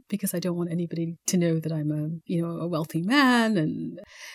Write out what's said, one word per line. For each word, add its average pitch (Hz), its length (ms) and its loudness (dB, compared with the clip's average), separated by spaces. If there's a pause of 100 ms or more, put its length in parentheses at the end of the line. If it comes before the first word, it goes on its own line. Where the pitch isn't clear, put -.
because 202 240 -4
I 175 60 -4
don't 175 180 -2
want 170 140 -2
anybody 165 440 -2 (120)
to 190 100 2
know 170 220 4
that 156 120 -2
I'm 151 200 0
a, 151 180 -2 (160)
you 175 160 0
know, 170 160 -4
a 165 100 -4
wealthy 165 360 -2
man, 240 520 4
and 160 440 -2 (360)